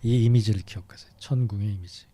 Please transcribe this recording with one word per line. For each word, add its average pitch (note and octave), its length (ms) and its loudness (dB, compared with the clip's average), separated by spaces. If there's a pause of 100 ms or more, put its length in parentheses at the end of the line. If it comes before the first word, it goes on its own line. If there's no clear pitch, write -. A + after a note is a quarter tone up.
이 A#2 220 2
이미지를 A2 380 4
기억하세요. - 560 -18
천궁의 G#2+ 560 -2
이미지. F2+ 400 -14